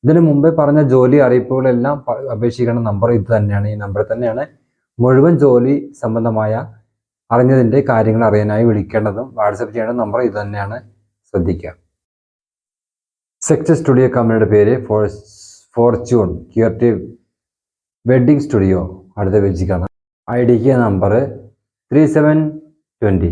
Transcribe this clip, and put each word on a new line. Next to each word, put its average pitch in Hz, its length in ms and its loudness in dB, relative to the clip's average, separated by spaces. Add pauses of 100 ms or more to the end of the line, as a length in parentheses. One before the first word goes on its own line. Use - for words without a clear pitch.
ഇതിനു 156 160 4
മുമ്പേ 151 300 4
പറഞ്ഞ 151 320 2
ജോലി 127 360 4
അറിയിപ്പുകളെല്ലാം 127 800 0
പ-, 123 320 -8
അപേക്ഷിക്കേണ്ട 117 480 -2
നമ്പർ 110 320 -2
ഇത് 113 260 0
തന്നെയാണ്. 101 300 -2
ഈ 107 80 -6
നമ്പർ 101 260 -6 (100)
തന്നെയാണ് 120 340 -4 (540)
മുഴുവൻ 131 380 4
ജോലി 135 640 2
സംബന്ധമായ 110 520 -2 (800)
അറിഞ്ഞതിൻ്റെ 127 480 2 (100)
കാര്യങ്ങൾ 110 360 2
അറിയാനായി 104 380 0
വിളിക്കേണ്ടതും 104 720 -2
WhatsApp 104 360 -4
ചെയ്യേണ്ട 113 300 -6
നമ്പർ 107 200 -4
ഇത് 104 200 -4
തന്നെയാണ്. 101 360 -8 (500)
ശ്രദ്ധിക്കുക. 87 460 -4 (1700)
സക്സസ് 156 380 0
സ്റ്റുഡിയോ 127 280 2
കമ്പനിയുടെ 113 380 0
പേര് 104 400 2
ഫോർ-, 107 340 -4 (560)
ഫോർച്യൂൺ 120 640 0
ക്രിയേറ്റീവ് 113 600 -2 (1080)
വെഡ്ഡിംഗ് 127 360 2
സ്റ്റുഡിയോ. 95 380 0 (380)
അടുത്ത 98 180 -2
പേജിൽ 95 340 0
കാണാം. 90 200 -4 (380)
ഐ 120 160 -4
ഡി 120 200 2
കെ 131 140 2
നമ്പർ 101 360 0 (800)
ത്രീ 151 140 4
സെവൻ 151 320 2 (640)
ട്വന്റി. 90 300 0